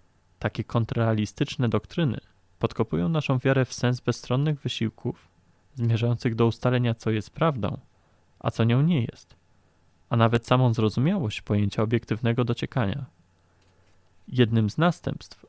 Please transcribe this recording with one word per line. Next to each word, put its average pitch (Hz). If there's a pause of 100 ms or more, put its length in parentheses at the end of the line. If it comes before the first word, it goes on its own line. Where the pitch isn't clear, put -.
(380)
Takie -
kontrrealistyczne 113
doktryny 113 (380)
podkopują 156
naszą 147
wiarę 135
w -
sens 123
bezstronnych 139
wysiłków - (460)
zmierzających 117
do 117
ustalenia, 123
co -
jest 107
prawdą, 127 (640)
a -
co 113
nią 120
nie 165
jest, - (760)
a 123
nawet 113
samą 127
zrozumiałość 120
pojęcia 104
obiektywnego 117
dociekania. 120 (1200)
Jednym 113
z -
następstw -